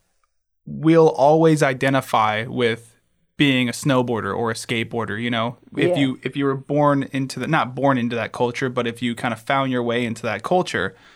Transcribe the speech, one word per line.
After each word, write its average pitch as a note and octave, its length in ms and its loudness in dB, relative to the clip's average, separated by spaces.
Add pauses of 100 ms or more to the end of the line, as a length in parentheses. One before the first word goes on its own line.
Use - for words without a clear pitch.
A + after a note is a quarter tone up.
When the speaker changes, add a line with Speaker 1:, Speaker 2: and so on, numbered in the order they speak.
(680)
Speaker 1:
we'll D#3 420 4
always D#3 540 4
identify B2 840 0
with A#2+ 500 -2 (420)
being B2+ 320 2
a - 20 -4
snowboarder A#2+ 640 0
or A2+ 160 -2
a - 20 -2
skateboarder, A2+ 680 -6
you A#2+ 120 -4
know? A#2 260 -4 (180)
If - 140 2
Speaker 2:
Yeah. D#3+ 100 0
Speaker 1:
you, C3 240 0
if - 120 -8
you C#3 100 -2
were C3+ 100 0
born C#3+ 560 0
into C3 280 -6
the, A#2+ 80 -6
not B2+ 260 0
born C3 240 2
into A#2+ 180 -2
that A2 180 -4
culture, B2 360 -2
but B2 160 -4
if A#2 160 -8
you A#2+ 140 -2
kind A#2+ 180 -4
of G#2+ 80 -10
found C3+ 300 0
your B2 100 -2
way A#2+ 240 -2
into A2+ 180 -6
that G#2 200 -4
culture, C#3+ 520 0 (200)